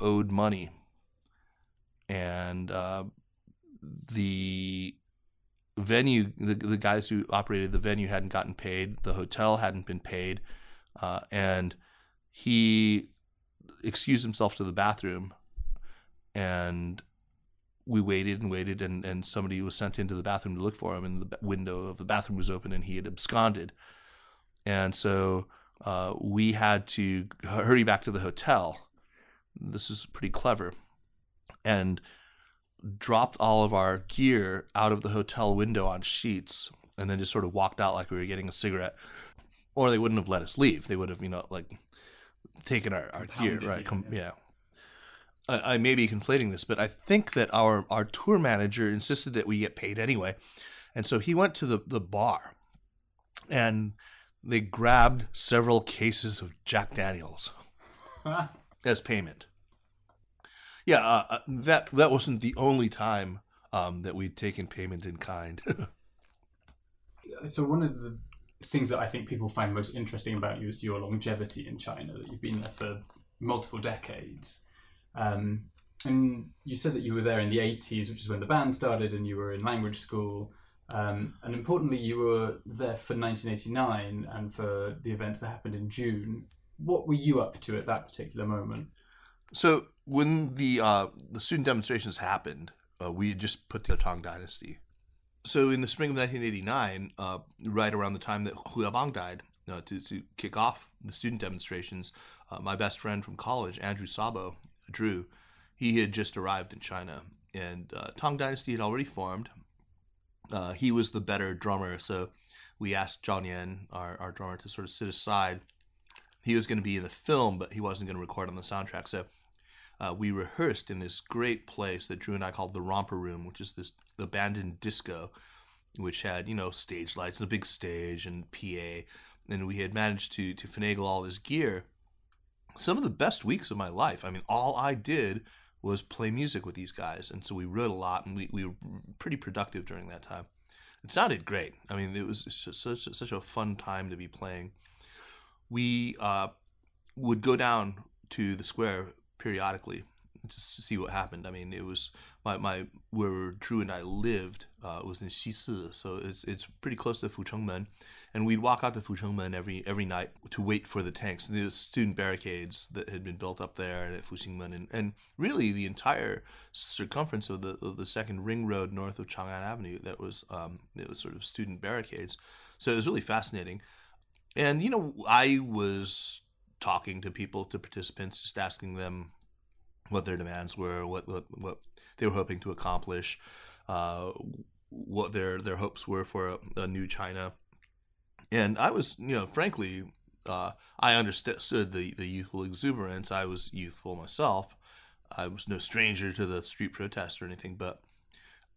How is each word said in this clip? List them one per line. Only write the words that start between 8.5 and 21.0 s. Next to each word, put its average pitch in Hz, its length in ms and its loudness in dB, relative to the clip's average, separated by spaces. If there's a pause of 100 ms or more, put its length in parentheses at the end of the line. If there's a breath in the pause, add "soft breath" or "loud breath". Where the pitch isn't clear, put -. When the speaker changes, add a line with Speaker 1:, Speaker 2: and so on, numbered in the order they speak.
Speaker 1:
paid, 95 500 -4
the 110 100 4
hotel 107 440 4
hadn't 95 280 0
been 90 160 -4
paid, 92 400 -4 (600 loud breath)
uh, 90 200 -2 (100)
and 92 440 2 (560 soft breath)
he 110 800 6 (680)
excused 117 420 2
himself 107 320 2
to 98 100 -2
the 90 80 -2
bathroom, 95 600 0 (1000 soft breath)
and 87 680 0 (840)
we 113 120 4
waited 98 440 2
and 95 80 0
waited, 95 280 -2
and, 92 240 -2
and 92 220 -4
somebody 95 340 -2
was 95 140 -2
sent 101 240 0
into 98 160 0
the 90 80 -2
bathroom 98 340 -2
to 90 60 -4
look 104 140 0
for 90 200 -4
him, 90 80 -4